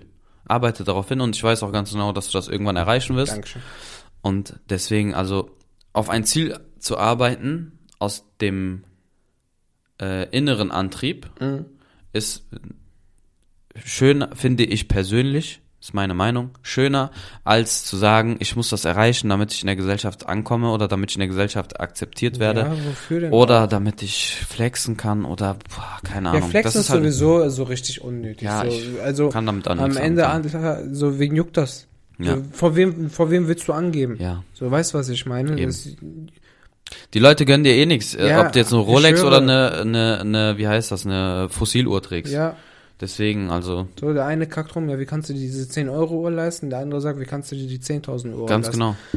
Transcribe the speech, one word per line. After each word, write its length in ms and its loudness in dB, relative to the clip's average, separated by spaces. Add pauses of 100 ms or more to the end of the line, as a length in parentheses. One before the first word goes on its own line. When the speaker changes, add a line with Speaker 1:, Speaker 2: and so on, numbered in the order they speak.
(460)
Speaker 1:
Arbeite 380 0
darauf 240 -2
hin 140 -2
und 140 0
ich 80 -4
weiß 200 2
auch 80 -4
ganz 200 -2
genau, 200 -2
dass 180 -6
du 80 -4
das 120 -4
irgendwann 260 -2
erreichen 400 0
wirst. 180 0
Speaker 2:
Dankeschön. 280 -12 (600)
Speaker 1:
Und 380 -2 (100)
deswegen, 460 0
also 360 -2 (420)
auf 160 -2
ein 160 0
Ziel 340 0 (200)
zu 180 -4
arbeiten 840 -2 (180)
aus 280 -4 (160)
dem, 420 -2 (1160)
äh, 300 -4
inneren 400 2
Antrieb 580 -4 (100)
Speaker 2:
Mhm. 260 -4 (460)
Speaker 1:
ist 320 -6 (1400)
schön, 400 4 (100)
finde 300 2
ich 240 -2
persönlich, 720 0 (200)
ist 120 -14
meine 200 -2
Meinung, 380 -2 (120)
schöner, 480 0 (320)
als 420 2
zu 100 -6
sagen, 440 4
ich 160 -4
muss 140 -2
das 160 -2
erreichen, 440 2
damit 240 0
ich 80 -6
in 60 -6
der 80 0
Gesellschaft 520 -4
ankomme 440 0
oder 160 2
damit 240 -2
ich 40 -4
in 40 -2
der 80 0
Gesellschaft 520 -2
akzeptiert 600 -4
werde 220 2
Speaker 2:
Ja, 100 0 (160)
wofür 340 -4
denn 120 -2
Speaker 1:
oder 320 8
Speaker 2:
auch? 20 2
Speaker 1:
damit 340 -2
ich 340 -4
flexen 600 -4
kann 280 -2
oder, 300 -4 (200)
boah, 280 -12
keine 260 -4
Speaker 2:
Ja, 60 2
Speaker 1:
Ahnung. 140 2
Speaker 2:
flexen 180 2
Speaker 1:
Das 80 0
Speaker 2:
ist 80 4
Speaker 1:
ist 60 -2
halt 140 4
Speaker 2:
sowieso 460 4
so 140 -4
richtig 380 -6
unnötig. 420 -10
Speaker 1:
Ja, 180 -2
Speaker 2:
So, 60 -2
Speaker 1:
ich 340 -6
Speaker 2:
also 280 0
Speaker 1:
kann 160 0
damit 220 -2
auch 100 0
Speaker 2:
am 60 0
Speaker 1:
nichts 140 2
Speaker 2:
Ende 300 2
Speaker 1:
anfangen. 380 -2
Speaker 2:
an, 300 -4
so, 240 0
wen 160 2
juckt 220 0
das? 300 -2 (300)
Speaker 1:
Ja. 200 0
Speaker 2:
So, 140 -6
vor 240 2
wem, 340 2
vor 200 0
wem 180 2
willst 200 -4
du 60 0
angeben? 460 -2
Speaker 1:
Ja. 240 -4 (100)
Speaker 2:
So, 180 -4
weißt 220 0
du, 40 -2
was 120 -2
ich 160 -6
meine? 340 -2
Speaker 1:
Eben. 120 0
Speaker 2:
Das 160 -10 (1300)
Speaker 1:
Die 60 0
Leute 260 8
gönnen 180 6
dir 120 8
eh 100 6
nichts, 300 0
äh, 140 4
Speaker 2:
Ja, 160 6
Speaker 1:
ob 80 0
du 60 6
jetzt 120 4
eine 100 6
Speaker 2:
ich 60 0
Speaker 1:
Rolex 320 8
Speaker 2:
schwöre. 220 6
Speaker 1:
oder 0 -
eine, 400 4
eine, 400 2
eine, 360 2
wie 100 0
heißt 240 2
das, 140 -4
eine 440 0
Fossiluhr 520 0
trägst. 320 -6
Speaker 2:
Ja. 220 -2 (460)
Speaker 1:
Deswegen, 480 -2
also 400 -2 (100)
Speaker 2:
So, 140 -2
der 120 0
eine 220 -2
kackt 300 -8
rum, 100 -2
ja, 100 -2
wie 80 -6
kannst 240 -6
du 40 -6
dir 80 -6
diese 260 -6
zehn 220 -4
Euro 320 -2
Uhr 100 -2
leisten? 380 -4
Der 100 -6
andere 220 -4
sagt, 180 -4
wie 60 -8
kannst 260 -10
du 60 -8
dir 100 -6
die 140 -8
zehntausend 520 -6
Uhr 120 -6
Speaker 1:
Ganz 220 2
Speaker 2:
leisten? 120 -2
Speaker 1:
genau. 160 0 (220)